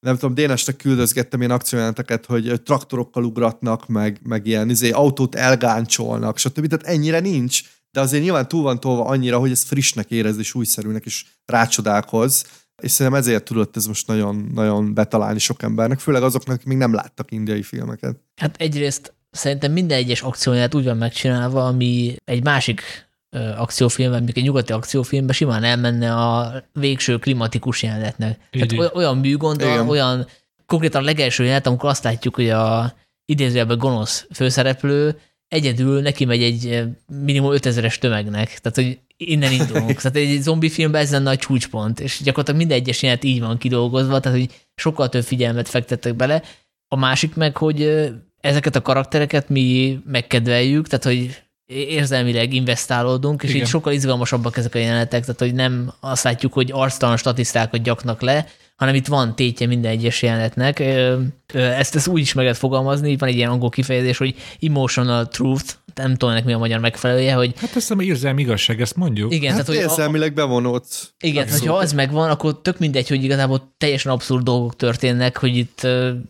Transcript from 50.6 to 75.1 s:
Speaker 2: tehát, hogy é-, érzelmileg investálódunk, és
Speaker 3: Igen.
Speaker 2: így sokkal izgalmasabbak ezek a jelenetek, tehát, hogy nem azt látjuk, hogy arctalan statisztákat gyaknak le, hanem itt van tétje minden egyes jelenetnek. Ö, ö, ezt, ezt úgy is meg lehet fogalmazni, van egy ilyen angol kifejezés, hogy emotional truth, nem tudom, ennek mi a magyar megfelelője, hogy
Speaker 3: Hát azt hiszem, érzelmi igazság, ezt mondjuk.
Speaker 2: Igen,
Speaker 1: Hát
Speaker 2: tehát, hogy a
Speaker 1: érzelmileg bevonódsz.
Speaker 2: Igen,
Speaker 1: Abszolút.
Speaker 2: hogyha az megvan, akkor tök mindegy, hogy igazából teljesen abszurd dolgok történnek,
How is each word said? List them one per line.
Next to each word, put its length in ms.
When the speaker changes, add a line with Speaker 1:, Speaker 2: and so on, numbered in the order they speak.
Speaker 2:
tehát, 180
hogy 380
é-, 220
érzelmileg 640
investálódunk, 920
és 80
Speaker 3:
Igen. 120
Speaker 2:
így 60
sokkal 240
izgalmasabbak 640
ezek 180
a 40
jelenetek, 420
tehát, 200
hogy 140
nem 460
azt 240
látjuk, 280
hogy 200
arctalan 440
statisztákat 640
gyaknak 380
le, 260
hanem 180
itt 120
van 300
tétje 300
minden 240
egyes 320
jelenetnek. 560
Ö, 380
ö, 40
ezt, 360
ezt 140
úgy 120
is 120
meg 120
lehet 140
fogalmazni, 580
van 120
egy 80
ilyen 140
angol 180
kifejezés, 500
hogy 160
emotional 680
truth, 460
nem 160
tudom, 240
ennek 100
mi 80
a 60
magyar 220
megfelelője, 540
hogy 200
Speaker 3:
Hát 100
azt 100
hiszem, 260
érzelmi 420
igazság, 380
ezt 160
mondjuk. 380
Speaker 2:
Igen, 200
Speaker 1:
Hát 100
Speaker 2:
tehát, 20
hogy 100
a 140
Speaker 1:
érzelmileg 440
bevonódsz. 840
Speaker 2:
Igen, 220
Speaker 1:
Abszolút. 220
Speaker 2:
hogyha 180
az 100
megvan, 380
akkor 300
tök 180
mindegy, 300
hogy 160
igazából 540
teljesen 340
abszurd 320
dolgok 320
történnek, 640